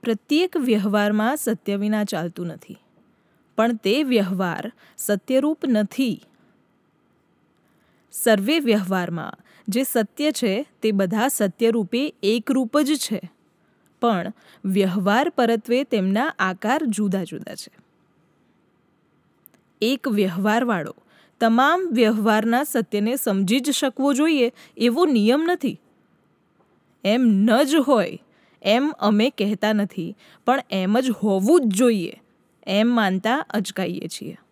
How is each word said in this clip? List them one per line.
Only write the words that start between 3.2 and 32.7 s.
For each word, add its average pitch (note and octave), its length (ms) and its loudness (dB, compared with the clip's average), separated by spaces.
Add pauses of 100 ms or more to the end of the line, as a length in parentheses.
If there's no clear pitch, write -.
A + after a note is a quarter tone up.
પણ A#3 200 2
તે A3+ 280 0
વ્યવહાર G3 680 0 (260)
સત્યરૂપ C4 680 0
નથી. A3+ 600 -2 (1900)
સર્વે A3+ 480 2
વ્યવહારમાં F#3 720 -2 (360)
જે A3+ 160 -2
સત્ય C4 480 -2
છે A#3+ 340 -2 (160)
તે A3 100 0
બધા G3+ 360 0
સત્યરૂપે A3+ 840 0 (100)
એકરૂપ A#3+ 540 0
જ D4+ 180 2
છે, - 360 -6 (680)
પણ G#3+ 320 0 (320)
વ્યવહાર G3 640 0
પરત્વે A#3 540 0
તેમના A3 560 0
આકાર G#3+ 460 -2
જુદા G3 380 -2
જુદા - 320 -12
છે. - 160 -18 (2000)
એક B3 260 -2
વ્યવહારવાળો G#3 880 0 (440)
તમામ C#4 520 2
વ્યવહારના A3 720 2
સત્યને A3+ 520 -2
સમજી G3 440 0
જ C#4 120 -4
શકવો C4+ 420 0
જોઈએ C4+ 380 2 (260)
એવો B3 280 2
નિયમ B3 400 2
નથી. D#4 360 -4 (1200)
એમ A3 180 2
ન A3+ 420 4
જ E4+ 120 0
હોય A#3+ 440 2 (420)
એમ C4 380 2
અમે G#3 300 2
કહેતા G#3+ 440 -2
નથી, G3+ 440 -4 (280)
પણ C4 140 2 (100)
એમ F#3+ 300 0
જ C4 100 0
હોવું G#3 520 2
જ - 20 -4
જોઈએ G#3+ 580 0 (460)
એમ G#3 200 2